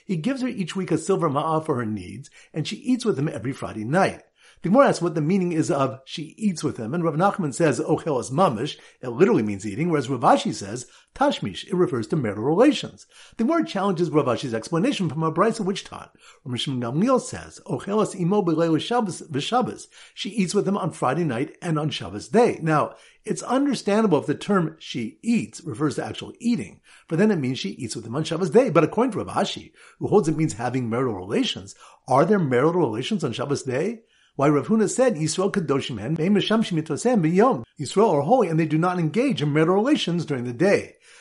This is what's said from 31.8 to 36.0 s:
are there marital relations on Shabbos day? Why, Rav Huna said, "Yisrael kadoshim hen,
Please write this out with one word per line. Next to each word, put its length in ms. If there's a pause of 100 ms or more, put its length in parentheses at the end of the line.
are 160
there 160
marital 400
relations 460
on 80
Shabbos 300
day? 400 (320)
Why, 140
Rav 160
Huna 240
said, 260
"Yisrael 380
kadoshim 460
hen, 180